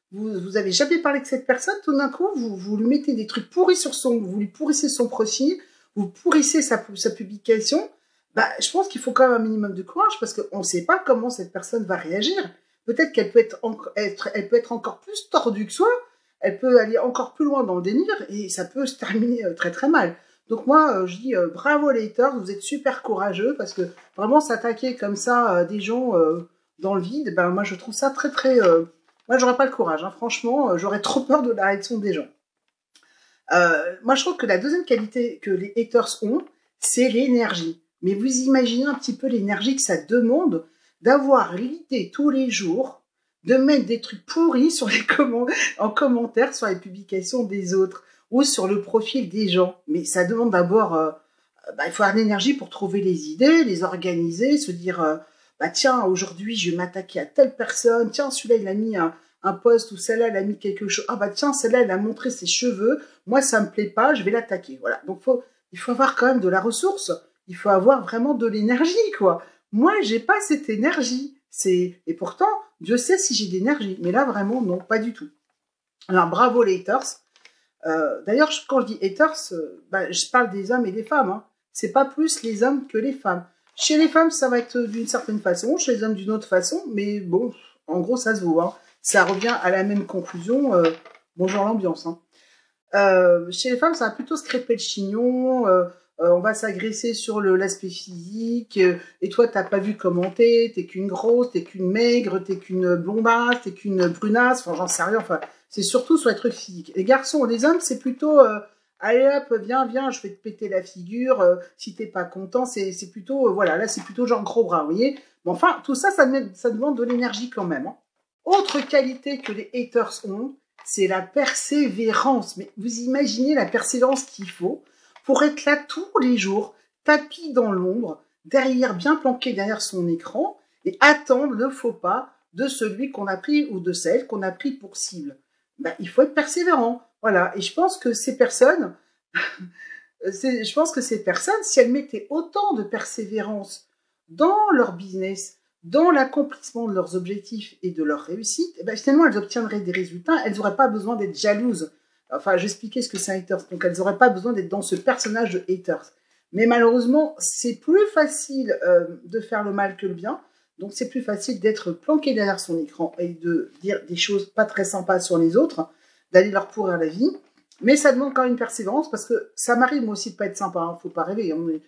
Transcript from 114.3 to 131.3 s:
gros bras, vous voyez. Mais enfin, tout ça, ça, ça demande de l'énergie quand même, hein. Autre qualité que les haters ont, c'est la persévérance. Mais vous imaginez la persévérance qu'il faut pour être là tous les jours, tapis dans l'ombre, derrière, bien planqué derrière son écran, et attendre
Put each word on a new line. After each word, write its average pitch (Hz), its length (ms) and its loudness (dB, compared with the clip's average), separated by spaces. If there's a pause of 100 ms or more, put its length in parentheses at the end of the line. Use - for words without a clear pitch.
gros 226 220 2
bras, 170 160 0
vous 147 100 -2
voyez. 247 280 2 (280)
Mais 175 60 0
enfin, 349 320 2
tout 277 100 -2
ça, 269 160 2
ça, 311 200 4 (220)
ça - 180 -2
demande 240 280 -2
de 233 60 -2
l'énergie 240 440 -2
quand 202 160 -6
même, 151 220 -4
hein. - 100 -10 (480)
Autre 392 420 2
qualité 262 520 0
que 226 140 -8
les 208 200 -10
haters 240 560 -2
ont, 220 260 -8 (300)
c'est 196 220 0
la 185 160 -2
persévérance. 240 1400 0
Mais 196 180 -14
vous 226 220 -8
imaginez 254 560 0
la 247 100 2
persévérance 254 600 0
qu'il 190 260 -14
faut 196 320 -6 (420)
pour 277 200 4
être 294 200 -2
là 285 120 2
tous 320 320 -10 (120)
les 247 160 4
jours, 196 380 -4 (300)
tapis 302 480 0
dans 226 180 2
l'ombre, 190 500 -2 (260)
derrière, 262 500 0
bien 285 200 2
planqué 254 360 -2
derrière 208 280 -2
son 180 280 -4
écran, 208 500 -4 (260)
et 190 160 -4
attendre 285 540 4